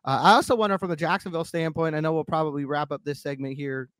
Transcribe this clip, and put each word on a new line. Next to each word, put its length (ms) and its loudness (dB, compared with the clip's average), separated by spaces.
Uh, 200 0
I 100 10
also 240 4
wonder 220 2
from 100 -4
the 80 -2
Jacksonville 480 -2
standpoint, 500 -2
I 60 -2
know 140 0
we'll 100 0
probably 400 -2
wrap 260 -2
up 140 -8
this 160 -6
segment 340 -6
here, 460 -6